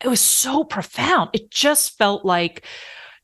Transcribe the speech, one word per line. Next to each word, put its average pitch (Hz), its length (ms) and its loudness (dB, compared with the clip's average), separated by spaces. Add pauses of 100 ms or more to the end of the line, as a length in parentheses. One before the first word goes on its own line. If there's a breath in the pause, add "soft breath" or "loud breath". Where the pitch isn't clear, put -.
it - 60 -4
was 247 140 2
so 262 420 2
profound. - 680 -2
It - 180 -4
just - 480 0
felt 202 260 2
like, 175 400 0 (600 loud breath)